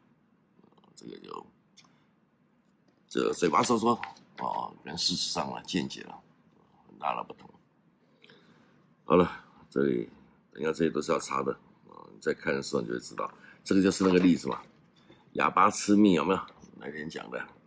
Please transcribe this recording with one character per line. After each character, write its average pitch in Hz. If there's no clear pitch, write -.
这 -
个 50
就， 50
这 58
嘴 -
巴 104
说 117
说， 113
哦， 60
跟 73
事 -
实 -
上 73
的 57
见 71
解 -
了， 50
很 -
大 67
的 57
不 -
同。 -
好 78
了， 90
这 67
里， 60
等 62
一 -
下 80
这 85
些 80
都 76
是 76
要 80
擦 67
的， 65
啊， 50
你 -
在 73
看 78
的 69
时 -
候 65
你 57
就 60
会 62
知 -
道。 -
这 -
个 98
就 95
是 95
那 95
个 90
例 87
子 67
嘛， 62
哑 71
巴 98
吃 104
蜜， 101
有 76
没 92
有？ 85
那 67
天 76
讲 -
的， 64